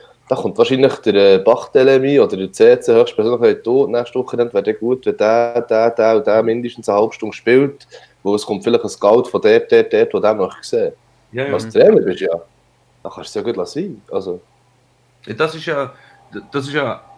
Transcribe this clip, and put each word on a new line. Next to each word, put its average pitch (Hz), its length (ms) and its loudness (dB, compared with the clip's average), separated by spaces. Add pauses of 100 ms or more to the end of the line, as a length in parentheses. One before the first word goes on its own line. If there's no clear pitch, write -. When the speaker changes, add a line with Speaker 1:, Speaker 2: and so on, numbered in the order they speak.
(280)
Speaker 1:
da 123 80 -2
kommt 101 220 -6
wahrscheinlich 131 380 2
der, 98 400 4
äh, - 20 4
Barthelemy 131 840 2
oder 104 160 2
der 95 160 -6
C 120 280 6
C 123 140 0
höchstpersönlich, 117 480 0
hey, 107 220 2
du, 127 240 0
nächste 120 320 -4
Woche 127 180 -6
wäre 117 240 -2
der 104 120 -2
gut, 123 320 -4
wenn 104 100 -2
der, 117 460 0
der, 113 300 0
der 113 260 2
und 101 100 -2
der 110 160 2
mindestens 117 460 -6
eine 101 100 0
halbe 110 140 0
Stunde 107 200 -10
spielt, 139 540 0 (340)
wo 101 140 -2
es 104 100 -6
kommt 98 200 -8
vielleicht 117 180 0
ein 104 60 -8
Scout 110 420 2
von 95 100 -4
der, 110 200 4
der, 117 220 4
der, 110 240 0
der, 107 120 -4
der 104 160 0
möchte 95 260 -6
sehen. 107 300 -4 (400)
Speaker 2:
Ja, 127 160 -6
ja. 143 60 -4
Speaker 1:
Als 110 160 -6
Trainer 170 320 4
bist 90 180 -4
du 95 60 -4
ja, 85 60 -4 (720)
dann 85 100 -14
kannst - 40 -18
du 90 40 -16
es - 140 -16
ja - 60 -4
gut 117 140 -4
lassen. 135 460 -8 (100)
Also. 92 300 -8 (840)
Speaker 2:
Ja, - 100 -12
das 156 200 -4
ist 156 100 -16
ja, 139 280 -6 (580)
das 135 160 -6
ist 143 60 -10
ja 220 280 -4 (160)